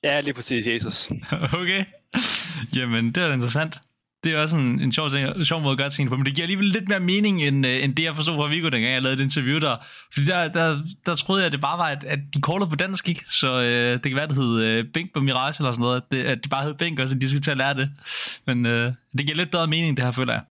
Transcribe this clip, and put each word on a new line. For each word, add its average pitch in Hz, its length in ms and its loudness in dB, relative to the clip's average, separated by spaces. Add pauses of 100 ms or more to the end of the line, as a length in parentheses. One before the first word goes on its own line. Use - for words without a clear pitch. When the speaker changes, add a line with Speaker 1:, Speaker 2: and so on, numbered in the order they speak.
Speaker 1:
Ja, 147 160 2
lige 143 140 -4
præcis, 117 320 -2
Jesus. 113 420 -2 (180)
Speaker 2:
<laughs> 170 340 -2
Okay. 190 240 0 (920)
Jamen, 117 360 2
det - 100 -2
er 165 60 2
da 143 60 2
interessant. 131 440 -2 (460)
Det 165 100 2
er 151 80 2
også 160 140 2
en, 131 240 2
en 135 120 2
sjov 156 180 0
ting, 139 160 0 (100)
en 175 80 0
sjov 165 160 0
måde 143 120 2
at 135 60 0
gøre 139 120 0
tingene 139 200 0
på, 127 60 0
men 135 100 0
det 139 80 -2
giver 165 100 -2
alligevel 196 240 0
lidt 190 200 0
mere 196 120 2
mening, 190 420 2
end, 139 240 4
øh, 131 180 2
end 135 120 2
det, 160 60 0
jeg 160 140 -2
forstod 156 260 -2
fra 147 60 0
Viggo, 160 200 0
dengang 123 260 2
jeg 127 80 0
lavede 131 180 0
et 139 40 2
interview 135 340 2
der. 143 180 0 (380)
Fordi 143 120 2
der, 175 220 2
der, 165 300 2 (280)
der 175 80 0
troede 190 280 0
jeg, 180 40 2
at 151 60 0
det 143 80 -2
bare 147 180 -2
var, 175 80 0
at, 143 180 -4
at 147 140 -4 (160)
de 143 60 2
callede 170 300 0
på 151 60 -2
dansk, 185 320 -2
ikke? 170 220 -4
Så, 127 300 2
øh, 120 320 4
det 123 100 -2
kan 131 140 -2
være, 151 100 -2
det 143 100 0
hed, 117 280 4
øh, 113 200 2 (100)
Bink - 200 -4
på 151 60 0
Mirage 135 400 2
eller 131 120 2
sådan 117 80 -4
noget, 123 160 2
at 123 60 -2 (100)
det, 127 120 0
at 127 200 -2
de 139 40 -6
bare 135 160 0
hed 151 100 -4
Bink, 165 240 -2
og 131 100 0
så 135 60 0
de 131 140 0
skulle 143 140 2
til 156 80 0
at 139 60 0
lære 135 180 2
det. 135 160 0 (560)
Men, 123 200 2
øh, 117 260 2 (260)
det 143 80 0
giver 151 100 -2
lidt 175 140 -2
bedre 165 160 0
mening, 156 300 2
det 127 80 0
her, 123 80 0
føler 120 200 0
jeg. 110 100 -2 (120)